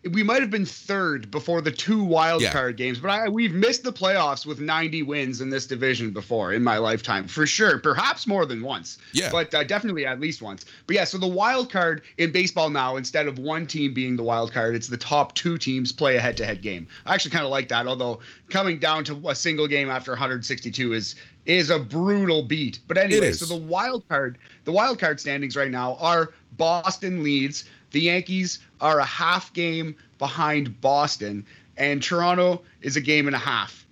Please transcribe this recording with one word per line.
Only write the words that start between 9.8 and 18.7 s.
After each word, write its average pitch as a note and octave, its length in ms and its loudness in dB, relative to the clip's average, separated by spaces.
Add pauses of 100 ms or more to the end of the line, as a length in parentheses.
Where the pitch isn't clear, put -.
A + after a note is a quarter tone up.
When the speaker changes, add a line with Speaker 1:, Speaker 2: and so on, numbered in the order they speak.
Speaker 1:
at C3 120 -4
least D#3 240 -6
once. G2 220 -12 (240)
But F#3+ 80 2
yeah, F#3+ 80 4
so F3 140 -4
the F#3 100 -2
wild A#3+ 420 0
card E3 320 0 (160)
in E3 140 2
baseball F3 360 2
now, C3 280 0
instead D3 320 -2
of B2 100 -6
one D#3 260 -4
team C#3+ 300 -2
being B2+ 220 -2
the A#2+ 80 -2
wild A#2 280 0
card, A#2 220 0
it's A#2 140 -4
the A#2+ 80 -6
top C#3+ 400 0
two E3+ 200 0
teams C3 360 -2
play C3+ 240 2
a A#2 40 4
head-to-head A2+ 420 -2
game. F2+ 260 -8 (180)
I F#3 80 2
actually F#3 160 -2
kinda D#3 160 0
like C3 220 0
that, A#2+ 180 0
although B2 320 -2 (300)
coming F#3+ 320 0